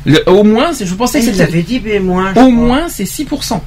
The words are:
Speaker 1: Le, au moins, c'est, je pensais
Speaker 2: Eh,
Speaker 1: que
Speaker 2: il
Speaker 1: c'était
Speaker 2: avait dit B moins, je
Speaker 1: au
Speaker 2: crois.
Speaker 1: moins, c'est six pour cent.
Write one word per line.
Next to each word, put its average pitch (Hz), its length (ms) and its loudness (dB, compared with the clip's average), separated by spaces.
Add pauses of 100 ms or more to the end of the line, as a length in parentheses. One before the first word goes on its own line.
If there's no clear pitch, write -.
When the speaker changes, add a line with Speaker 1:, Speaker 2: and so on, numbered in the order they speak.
Speaker 1:
Le, - 240 2
au 190 140 4
moins, 226 300 2
c'est, 220 120 -6
je 180 120 -6
pensais 240 240 -2
Speaker 2:
Eh, - 20 2
Speaker 1:
que 233 60 0
Speaker 2:
il 240 80 -2
Speaker 1:
c'était 175 80 2
Speaker 2:
avait 165 180 -2
dit 214 160 -4
B 208 240 -2
moins, 185 320 -2
je 214 60 4
Speaker 1:
au - 20 8
Speaker 2:
crois. 262 80 6
Speaker 1:
moins, 240 380 2
c'est - 180 -6
six - 180 -8
pour 277 200 -6
cent. 202 220 -6